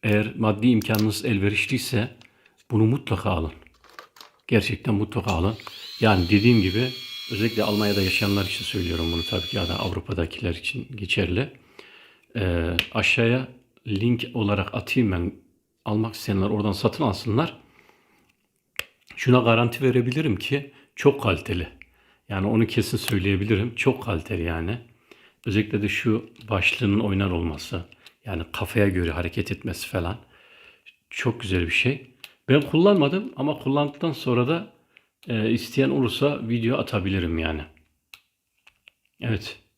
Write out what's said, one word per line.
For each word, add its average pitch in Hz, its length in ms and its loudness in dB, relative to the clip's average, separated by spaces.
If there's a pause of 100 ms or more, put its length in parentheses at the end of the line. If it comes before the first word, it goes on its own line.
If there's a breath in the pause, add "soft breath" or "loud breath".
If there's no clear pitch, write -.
eğer 107 340 2
maddi 107 300 2
imkanınız 110 580 2
elverişliyse 110 840 0 (640 soft breath)
bunu 110 140 4
mutlaka 110 460 0
alın. 80 220 -2 (960 loud breath)
Gerçekten 104 480 2
mutlaka 101 360 -2
alın. 92 260 2 (440 loud breath)
Yani 92 300 6
dediğim 107 320 6
gibi 104 260 0 (440)
özellikle 107 300 -2
Almanya'da 104 400 2
yaşayanlar 101 420 2
için - 200 -6
söylüyorum 85 480 -2
bunu. 85 100 -2
Tabii - 240 -4
ki - 100 -6
yani 90 160 -2
Avrupa'dakiler 90 840 -4
için - 400 -10
geçerli. 101 580 -2 (840 loud breath)
Ee, 87 340 0 (220)
aşağıya 120 560 2 (380)
link 113 480 0
olarak 101 400 0
atayım 113 380 0
ben. 87 220 -2 (500)
Almak 110 300 -2
isteyenler 98 360 0
oradan 104 220 0
satın - 320 0
alsınlar. 113 540 0 (1600 soft breath)
Şuna 127 220 6
garanti 117 440 4
verebilirim 127 540 2
ki 139 360 -6 (240 loud breath)
çok 139 260 4
kaliteli. 90 460 0 (600 soft breath)
Yani 95 180 -2
onu 113 200 4
kesin - 300 0
söyleyebilirim. 98 800 0
Çok - 280 0
kaliteli 87 400 -4
yani. 85 360 -4 (680 soft breath)
Özellikle 104 360 0
de 104 60 0
şu - 420 -2 (200)
başlığının 101 500 0
oynar 98 300 0
olması. 85 540 -4 (400 loud breath)
Yani 90 180 -6 (100)
kafaya - 360 0
göre 90 220 0
hareket 87 420 -4
etmesi - 360 -8
falan. 90 300 -4 (920 loud breath)
Çok - 300 -4
güzel 92 260 0
bir 85 60 -4
şey. - 380 0 (380 loud breath)
Ben 143 120 6
kullanmadım 180 760 4
ama 147 220 -2
kullandıktan 147 540 -2
sonra 123 360 0
da, 170 240 -4 (560 soft breath)
e, 113 220 0
isteyen 135 400 0
olursa 139 580 0
video 117 300 0
atabilirim 92 600 -2
yani. 80 240 -2 (1600)
Evet. - 380 -4 (200)